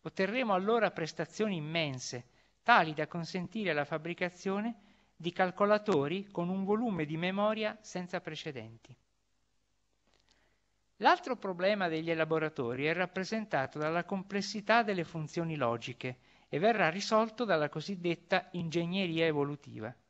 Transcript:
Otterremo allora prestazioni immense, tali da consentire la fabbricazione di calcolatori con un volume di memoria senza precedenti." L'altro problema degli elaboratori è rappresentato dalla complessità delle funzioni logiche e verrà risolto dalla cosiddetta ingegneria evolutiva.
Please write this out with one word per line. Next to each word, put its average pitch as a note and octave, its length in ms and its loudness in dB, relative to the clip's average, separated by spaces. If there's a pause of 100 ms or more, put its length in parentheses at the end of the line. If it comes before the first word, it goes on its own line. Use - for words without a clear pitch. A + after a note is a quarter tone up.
Otterremo G#3 520 -2
allora G3 380 4
prestazioni F3+ 640 -4
immense, D3 720 -4 (340)
tali F3+ 300 6
da D3+ 140 -2
consentire F3+ 680 -4
la D3 120 2
fabbricazione F3+ 1040 -4 (260)
di E3+ 160 -4
calcolatori F#3+ 1000 2
con F3 180 -2
un F#3+ 160 0
volume G#3 400 0
di D3+ 120 -4
memoria G#3 680 0
senza F3+ 380 -8
precedenti." B2+ 760 -10 (2000)
L'altro C#4 400 4
problema F#3+ 520 0
degli D#3+ 220 -2
elaboratori D#3 760 0
è D#3 80 2
rappresentato F#3 840 -2
dalla D#3+ 260 0
complessità G3+ 800 0
delle G3 220 0
funzioni D#3+ 520 -4
logiche B2 600 -2 (300)
e C#3+ 100 -2
verrà G3 320 4
risolto A3 540 0
dalla D#3 240 2
cosiddetta F3 840 -4
ingegneria E3+ 720 0
evolutiva. C#3+ 680 -2 (160)